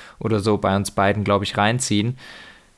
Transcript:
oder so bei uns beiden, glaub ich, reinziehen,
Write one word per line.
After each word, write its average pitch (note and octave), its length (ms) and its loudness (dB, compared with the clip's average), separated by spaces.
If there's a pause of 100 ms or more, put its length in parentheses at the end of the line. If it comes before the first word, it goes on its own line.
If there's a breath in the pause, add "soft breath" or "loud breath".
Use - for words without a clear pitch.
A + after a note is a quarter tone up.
(200 loud breath)
oder A2 200 0
so G#2 200 2
bei F#2+ 160 2
uns G2+ 160 -2
beiden, G2+ 320 2
glaub G2+ 180 2
ich, - 160 -6
reinziehen, A2 600 0 (600 loud breath)